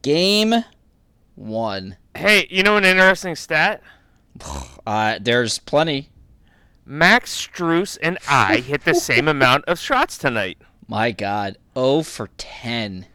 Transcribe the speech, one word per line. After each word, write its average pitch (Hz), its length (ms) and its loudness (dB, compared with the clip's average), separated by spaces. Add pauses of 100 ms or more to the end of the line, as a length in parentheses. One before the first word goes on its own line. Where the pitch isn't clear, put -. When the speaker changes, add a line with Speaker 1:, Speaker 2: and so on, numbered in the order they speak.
Speaker 1:
Game 196 520 2 (800)
one. 104 640 -6 (180)
Speaker 2:
Hey, 196 340 2
you 185 140 0
know 208 140 4
an 196 80 2
interesting 185 500 4
stat? 165 460 -2 (580)
Speaker 1:
<sighs> 71 240 -12 (240)
Uh, 107 340 0
there's 120 380 0
plenty. 147 480 0 (800)
Speaker 2:
Max 175 500 2 (100)
Strus 170 560 -2
and 175 160 -2 (120)
I 113 320 2
hit 139 240 -6
the 175 80 2
same 143 340 2
Speaker 1:
<laughs> - 0 -
Speaker 2:
amount 139 380 2
of 170 120 -2
shots - 400 -2
tonight. 110 420 -4 (280)
Speaker 1:
My 113 240 -2
God. 101 460 -6 (180)
Oh 135 280 0
for - 340 -10
ten. 107 760 -10